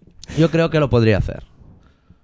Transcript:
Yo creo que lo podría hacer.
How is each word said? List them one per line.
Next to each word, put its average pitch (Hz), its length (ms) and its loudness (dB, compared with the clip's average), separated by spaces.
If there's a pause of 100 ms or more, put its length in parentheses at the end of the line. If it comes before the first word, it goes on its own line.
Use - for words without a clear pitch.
(380)
Yo 156 140 2
creo 165 180 0
que 156 100 0
lo 143 100 0
podría 113 300 4
hacer. - 240 -6 (800)